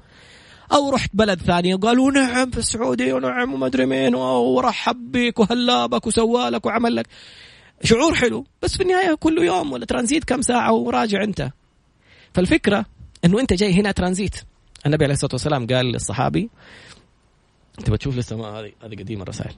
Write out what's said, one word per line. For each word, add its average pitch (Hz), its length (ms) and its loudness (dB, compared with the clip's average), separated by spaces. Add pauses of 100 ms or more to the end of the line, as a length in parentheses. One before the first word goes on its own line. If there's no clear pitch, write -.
(720)
أو 285 160 4
رحت - 240 0
بلد 196 280 2
ثانية 180 340 2
وقالوا: 247 360 4
"نعم 254 400 2
في - 60 -6
السعودية 247 560 -2
ونعم"، 254 400 -2
وما 269 120 -2
أدري 131 200 2
مين، 131 300 2
و-، 127 40 -2
ورحب 240 920 0
بك 240 280 0
وهلابك 240 680 2
وسوالك 233 580 0
وعمل 233 300 0
لك. - 120 -4 (760)
شعور 262 320 2
حلو، 233 300 -2 (160)
بس - 160 -4
في 392 60 -2
النهاية 370 320 0
كل 320 220 0
يوم 339 340 0
ولا 247 140 -8
ترانزيت 254 380 -2
كم 254 180 -2
ساعة 226 320 2
وراجع 240 500 0
أنت. 156 260 -4 (840)
فالفكرة 202 520 2 (400)
إنه 196 140 4
أنت 262 140 0
جاي 190 200 2
هنا 202 180 4
ترانزيت. 185 440 -2 (500)
النبي 151 180 4
عليه 139 100 2
الصلاة 139 200 -2
والسلام 127 340 -2
قال 127 180 2
للصحابي، 135 640 -2 (1300)
أنت 107 100 -4
بتشوف 123 280 -2
لسه 113 200 -6
ما، 110 100 -10
هذه، 104 240 -12 (120)
هذه 107 120 -16
قديمة 98 280 -10
الرسائل. 101 340 -10